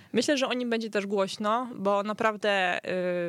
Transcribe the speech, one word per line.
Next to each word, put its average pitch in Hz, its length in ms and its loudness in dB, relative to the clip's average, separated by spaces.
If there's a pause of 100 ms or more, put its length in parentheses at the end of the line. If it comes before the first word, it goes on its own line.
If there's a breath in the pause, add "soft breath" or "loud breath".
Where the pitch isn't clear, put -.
(120)
Myślę, 269 260 2
że 254 100 2
o 247 60 0
nim 247 160 -2
będzie 226 200 -2
też 202 160 0
głośno, 214 680 0
bo 202 280 2
naprawdę, 208 800 0 (480)